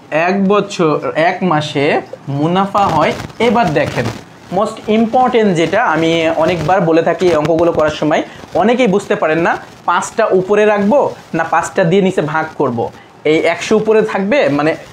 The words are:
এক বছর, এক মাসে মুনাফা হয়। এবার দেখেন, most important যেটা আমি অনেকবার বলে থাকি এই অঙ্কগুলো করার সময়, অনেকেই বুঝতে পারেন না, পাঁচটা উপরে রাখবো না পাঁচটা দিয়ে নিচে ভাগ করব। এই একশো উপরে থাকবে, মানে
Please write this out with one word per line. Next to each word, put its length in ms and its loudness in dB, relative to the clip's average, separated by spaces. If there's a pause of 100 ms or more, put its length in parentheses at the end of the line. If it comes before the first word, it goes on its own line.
(120)
এক 360 0
বছর, 680 0
এক 280 0
মাসে 580 0 (280)
মুনাফা 580 0
হয়। 260 0 (260)
এবার 340 2
দেখেন, 320 -2 (500)
most 400 -2
important 580 2
যেটা 300 0
আমি 460 0
অনেকবার 520 0
বলে 200 2
থাকি 260 0
এই 80 2
অঙ্কগুলো 360 2
করার 180 2
সময়, 340 -2 (300)
অনেকেই 340 2
বুঝতে 280 0
পারেন 240 0
না, 180 0 (280)
পাঁচটা 400 -2
উপরে 400 2
রাখবো 500 2 (180)
না 100 0
পাঁচটা 400 -2
দিয়ে 180 2
নিচে 200 0
ভাগ 240 -2 (100)
করব। 340 -2 (340)
এই 140 2
একশো 400 0
উপরে 240 2
থাকবে, 480 0
মানে 260 0 (180)